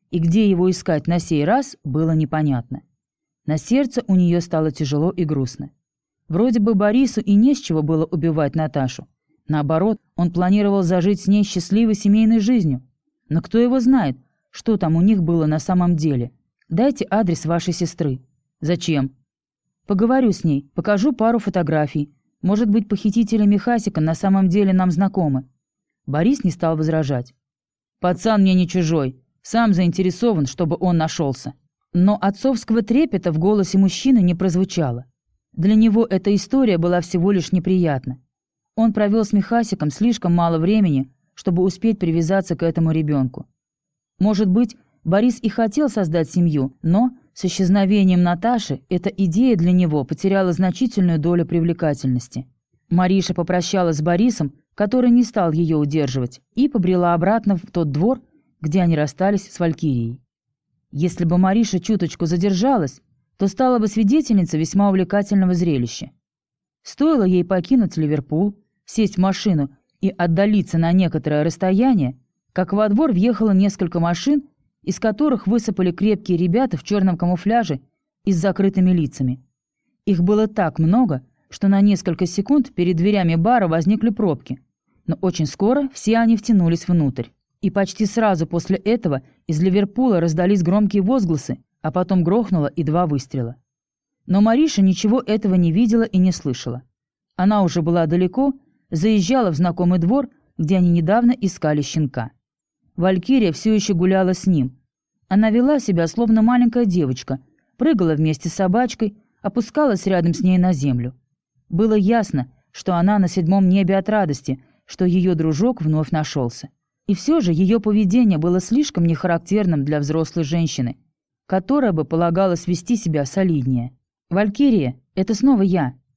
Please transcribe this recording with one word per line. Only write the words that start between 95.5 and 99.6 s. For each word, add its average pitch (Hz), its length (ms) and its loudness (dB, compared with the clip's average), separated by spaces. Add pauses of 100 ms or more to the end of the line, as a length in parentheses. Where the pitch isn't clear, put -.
не 170 160 2
видела 226 320 2
и 190 140 -2
не 180 140 4
слышала. 127 500 -8 (540)
Она 202 260 2
уже 175 200 0
была 170 240 0
далеко, 180 480 0 (360)
заезжала 208 600 0
в 151 60 -2
знакомый 175 420 0